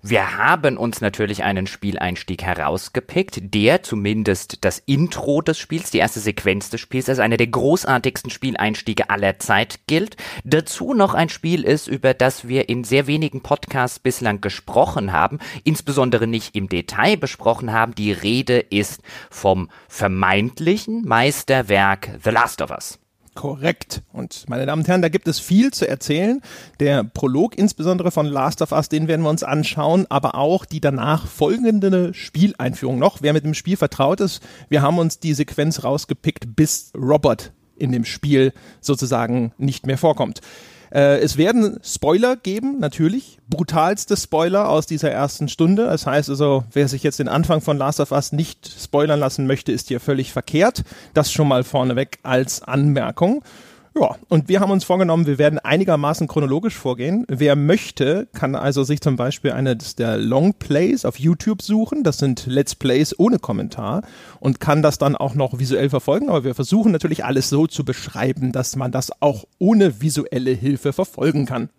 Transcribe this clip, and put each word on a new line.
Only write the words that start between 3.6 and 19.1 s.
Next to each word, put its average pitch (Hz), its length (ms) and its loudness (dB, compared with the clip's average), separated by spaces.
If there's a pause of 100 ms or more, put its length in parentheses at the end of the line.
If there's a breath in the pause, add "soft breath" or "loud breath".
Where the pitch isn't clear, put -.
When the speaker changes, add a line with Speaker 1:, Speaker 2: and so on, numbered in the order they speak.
Speaker 1:
zumindest 104 840 -2
das 92 200 0
Intro 143 560 0
des 160 160 0
Spiels, - 340 -8
die - 80 0
erste 107 200 0
Sequenz 101 500 -2
des 113 120 -8
Spiels, 131 260 -6
als 131 120 0
einer 113 180 2
der 117 100 2
großartigsten 127 840 0
Spieleinstiege 107 800 -4
aller 101 300 2
Zeit - 480 0
gilt. 170 300 0 (260 loud breath)
Dazu 165 500 0
noch 202 200 4
ein 165 160 2
Spiel - 340 -2
ist, 147 240 2
über 131 260 2
das 127 360 0
wir 131 180 0
in 123 160 -2
sehr 131 240 2
wenigen 147 320 -2
Podcasts - 580 -4
bislang 110 440 -2
gesprochen 101 720 0
haben, 87 260 0 (240 loud breath)
insbesondere 127 640 0
nicht 113 260 -4
im 98 140 -4
Detail 90 480 0
besprochen 123 560 -4
haben. 113 240 0
Die 104 160 0
Rede 113 480 0
ist - 400 -2 (300 loud breath)